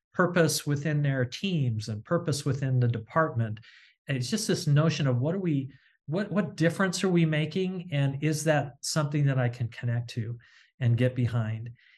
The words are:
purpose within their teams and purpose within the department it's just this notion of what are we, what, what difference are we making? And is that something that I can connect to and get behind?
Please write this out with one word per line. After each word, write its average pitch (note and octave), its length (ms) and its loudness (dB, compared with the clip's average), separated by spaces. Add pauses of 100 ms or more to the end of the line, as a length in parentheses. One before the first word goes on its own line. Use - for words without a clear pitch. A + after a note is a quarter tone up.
(140)
purpose F3 540 2
within D3 340 0
their C3+ 240 0
teams B2+ 600 -2
and G#2+ 180 -6
purpose E3 400 -2
within C3 340 0
the A#2+ 80 4
department A#2 720 -2 (480)
it's B2+ 220 -4
just G#3+ 180 -2
this - 200 0
notion D3+ 400 4
of A#2+ 120 2
what D#3+ 160 0
are G3+ 40 -4
we, C#3+ 320 -2 (360)
what, F3+ 240 -2
what F#3+ 240 -2
difference F3 480 0
are F#3+ 60 2
we E3+ 160 4
making? F3 640 -2
And C#3 300 0
is D3+ 220 0
that D3+ 380 0
something D3 440 0
that C3 140 2
I B2 100 2
can A#2 200 -4
connect A#2+ 420 -4
to A#2 260 -6 (420)
and A#2+ 180 4
get B2+ 180 2
behind? A2+ 540 -2 (280)